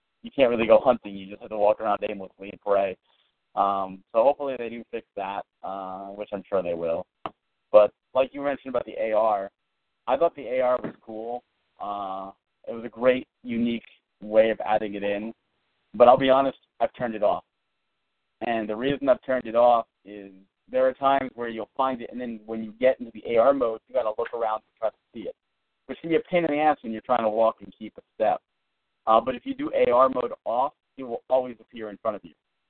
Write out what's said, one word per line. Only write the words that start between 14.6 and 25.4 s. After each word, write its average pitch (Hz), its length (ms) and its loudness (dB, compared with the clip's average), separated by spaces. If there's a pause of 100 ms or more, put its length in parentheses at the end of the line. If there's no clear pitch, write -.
adding 107 340 -2
it 98 80 -8
in. 104 300 -4 (640)
But 120 140 8
I'll 131 100 8
be 135 100 2
honest, 135 300 4 (220)
I've 117 120 0
turned 117 220 -6
it 104 80 -6
off. 90 220 0 (1000)
And 113 220 -2
the 107 80 -6
reason 135 320 -2
I've 123 160 2
turned 127 220 -4
it 113 100 -6
off 120 300 4 (180)
is 98 260 -16 (400)
there 131 160 2
are 131 60 2
times 135 420 0
where 117 140 -8
you'll 110 260 -8
find 131 280 -2
it, - 100 -14
and 120 80 -12
then 117 240 -10
when 113 180 -8
you 107 160 -12
get 127 220 2
into 117 140 -12
the 104 80 -16 (100)
A 113 60 4
R 131 160 6
mode, 113 340 -2
you 127 60 -12
gotta 113 240 0
look 117 160 -6
around 110 240 -4
to - 80 -18 (120)
try 110 120 -4
to - 60 -10 (180)
see 117 60 -12
it, 92 140 -12 (520)